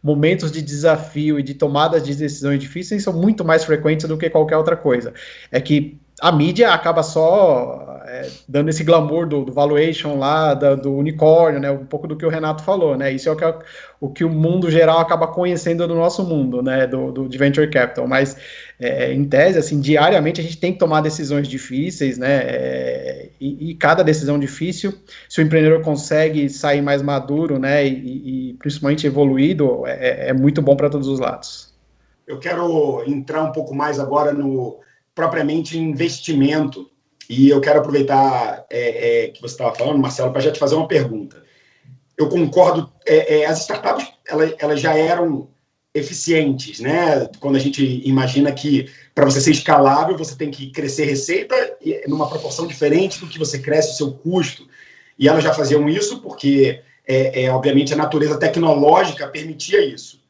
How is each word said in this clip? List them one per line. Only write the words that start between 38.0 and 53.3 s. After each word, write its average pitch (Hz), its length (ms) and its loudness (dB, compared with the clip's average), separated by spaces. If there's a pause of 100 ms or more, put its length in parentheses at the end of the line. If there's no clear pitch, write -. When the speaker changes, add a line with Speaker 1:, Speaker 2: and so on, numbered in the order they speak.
Speaker 2:
é, 117 560 0
é, - 40 -8
que - 120 -20
você 117 140 -12
tava 117 200 -2
falando, 143 240 0
Marcelo, 131 320 0
pra 139 100 -2
já 151 100 2
te - 80 -8
fazer 143 160 2
uma 160 120 0
pergunta. 113 540 -2 (760)
Eu 151 100 0
concordo, 170 640 2 (140)
é, 156 360 4
é, 151 40 0
as 156 160 -2
startups, - 500 -6 (160)
ela, 156 320 0
elas 151 220 -2
já 156 160 0
eram 160 500 0 (460)
eficientes, 147 840 -2
né? 151 500 0 (100)
Quando 139 160 -2
a 135 40 2
gente 135 440 -2
imagina 135 480 2
que 135 380 -2 (240)
pra 143 100 4
você 135 160 2
ser 151 120 2
escalável, 147 640 4
você 147 180 -8
tem 151 140 -6
que 135 220 -14
crescer 147 340 -4
receita 165 500 -2 (260)
e, 156 260 -4
numa 151 200 -2
proporção 160 380 -8
diferente 165 540 0
do 180 80 -16
que 156 120 -16